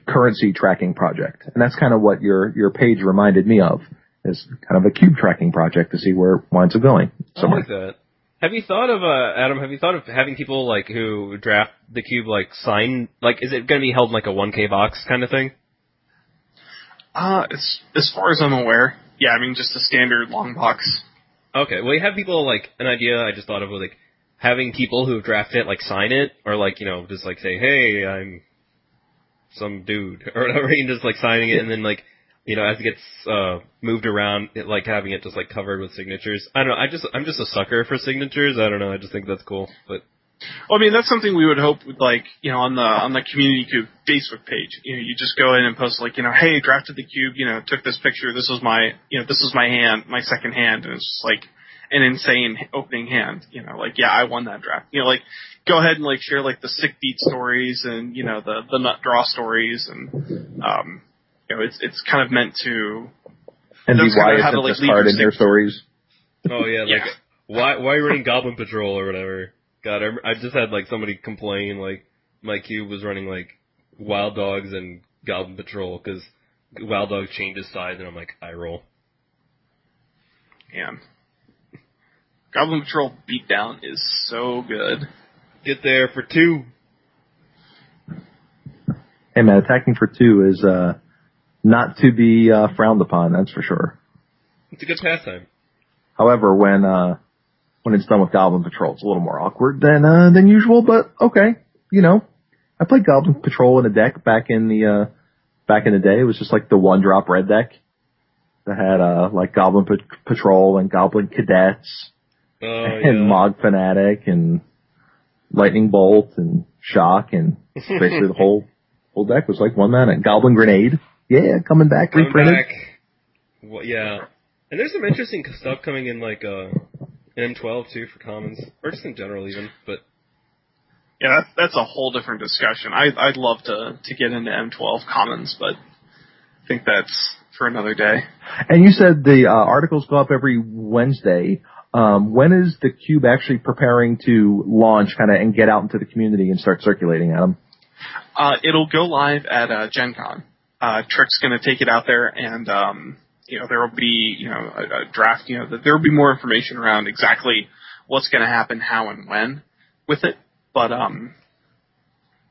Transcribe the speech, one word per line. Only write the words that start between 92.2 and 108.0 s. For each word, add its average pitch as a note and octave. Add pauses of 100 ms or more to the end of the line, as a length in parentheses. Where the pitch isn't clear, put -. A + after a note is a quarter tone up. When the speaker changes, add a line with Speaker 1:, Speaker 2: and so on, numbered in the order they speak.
Speaker 1:
uh, G#2+
frowned A2
upon, E2+
that's F#2
for -
sure. - (760)
Speaker 2:
It's -
a -
good E3
pastime. B2+ (720)
Speaker 1:
However, A2
when, G2
uh, F2+ (640)
when G#2+
it's G2
done G#2
with F2+
Goblin F2+
Patrol, E2+
it's -
a G2+
little F#2
more D#2
awkward B2+
than, D3
uh, E3+
than F#3+
usual, A3+
but A3+
okay, A3+ (360)
you F#3+
know. F#3 (560)
I E3+
played B3+
Goblin C#3+
Patrol B2+
in B2
a A2
deck G#2+
back A2+
in A2+
the, G#2+
uh, G#2 (640)
back G#2+
in G#2+
the G2
day. G2
It B2+
was A2+
just, -
like, G#2+
the G#2
one F#2+
drop F#2+
red F#2+
deck A2 (920)